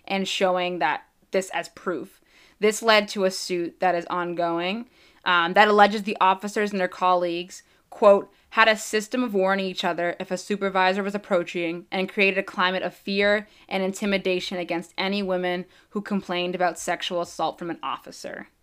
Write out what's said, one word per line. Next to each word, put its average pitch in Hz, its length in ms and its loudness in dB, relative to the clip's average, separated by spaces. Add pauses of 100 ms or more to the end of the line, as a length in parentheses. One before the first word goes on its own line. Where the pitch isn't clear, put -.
and 196 220 -2
showing 180 540 0
that 151 240 -2 (260)
this 190 200 0
as 170 180 -6
proof. - 520 -8 (380)
This 208 240 0
led 214 260 6
to 202 160 -2
a 190 60 2
suit 180 500 -6
that 180 140 2
is 170 120 -4
ongoing, 175 840 -4 (360)
um, 175 280 4
that 208 160 8
alleges 208 360 6
the 208 160 -6
officers 196 520 0
and 196 80 -2
their 180 80 0
colleagues, 180 720 -2 (280)
quote, 202 420 6 (180)
"had 220 180 6
a 214 80 4
system 214 460 -2
of 220 120 -2
warning 190 320 2
each 185 180 -4
other 170 340 -2
if 185 120 -10
a 185 80 -2
supervisor 190 640 0
was 196 120 -4
approaching 175 760 -4
and 190 180 -2
created 196 300 0
a 202 40 0
climate 185 400 -2
of 180 120 -6
fear 202 540 0 (200)
and 190 140 -2
intimidation 190 760 -2
against 170 380 -6
any 196 260 -2
women 180 420 -2 (260)
who 208 100 -6
complained 180 540 -4
about 175 240 0
sexual 175 420 -4
assault 170 380 -6
from 170 120 -8
an 156 120 -10
officer." - 640 -12 (140)